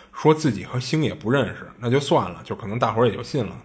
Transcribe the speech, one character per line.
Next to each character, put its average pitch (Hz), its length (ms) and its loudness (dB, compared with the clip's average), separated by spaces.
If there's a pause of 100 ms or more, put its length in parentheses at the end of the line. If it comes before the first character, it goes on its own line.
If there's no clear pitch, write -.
(140)
说 - 180 4
自 156 200 4
己 92 140 -4
和 123 140 -4
星 156 240 0
野 107 80 0
不 101 200 -4
认 131 160 2
识， - 200 -10 (120)
那 120 100 -2
就 131 100 4
算 117 300 2
了， 85 140 -12
就 - 120 -6
可 101 120 -10
能 107 100 -4
大 120 140 2
伙 110 100 2
儿 123 60 6
也 95 80 0
就 120 80 -8
信 123 200 -2
了。 90 220 -10